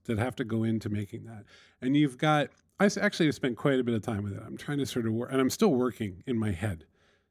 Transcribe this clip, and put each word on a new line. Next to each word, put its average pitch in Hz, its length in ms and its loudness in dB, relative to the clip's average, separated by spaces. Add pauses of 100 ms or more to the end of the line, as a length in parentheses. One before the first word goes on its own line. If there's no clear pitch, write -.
that 113 140 0
have 123 180 0
to 123 80 -4
go 110 200 0
into 113 240 0
making 104 360 -6
that. 110 200 -16 (380)
And 131 140 2
you've 143 220 2
got, 151 300 2 (320)
I 196 60 6
s-, - 100 2
actually 196 300 2
have 135 80 4
spent 123 240 -2
quite 139 200 2
a 123 60 2
bit 117 100 0
of 107 80 0
time 101 220 -4
with 101 80 -6
it. 113 120 -10
I'm - 120 -12
trying 143 220 -6
to 135 80 -2
sort 117 200 -4
of 110 60 0
work, 117 180 -4
and 135 100 2
I'm 131 100 2
still 208 240 4
working 110 520 -2
in 120 120 0
my 107 140 0
head 87 340 -4 (440)